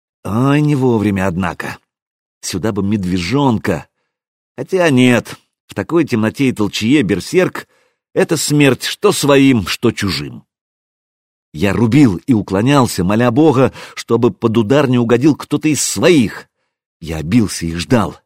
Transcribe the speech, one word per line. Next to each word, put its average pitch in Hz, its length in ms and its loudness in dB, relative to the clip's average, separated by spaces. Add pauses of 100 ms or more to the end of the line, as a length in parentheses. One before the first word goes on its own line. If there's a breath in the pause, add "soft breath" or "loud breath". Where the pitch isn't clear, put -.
(240)
Ой, 131 380 0
не 147 140 0
вовремя, 104 520 0
однако. 85 500 -6 (640)
Сюда 95 300 -6
бы 98 120 -4
медвежонка. 98 1040 -2 (680)
Хотя 170 340 0
нет, 123 440 2 (320)
в - 60 -20
такой 147 320 -2
темноте 110 440 -2
и - 40 0
толчее 110 500 0
берсерк — 101 640 -2 (460)
это 170 240 0
смерть 143 460 0
что - 280 -2
своим, 135 560 2
что - 240 -2
чужим. 71 540 -8 (1080)
Я 90 200 0
рубил 113 440 4 (100)
и 131 60 4
уклонялся, 110 720 0
моля 110 280 2
Бога, 131 420 2 (220 loud breath)
чтобы 117 360 0
под 113 260 -2
удар 131 300 2
не 123 100 2
угодил 120 380 2
кто-то - 320 -6
из 147 140 0
своих. 131 640 0 (520)
Я 78 240 -10
бился 90 420 0
и 82 100 -6
ждал. 87 500 -2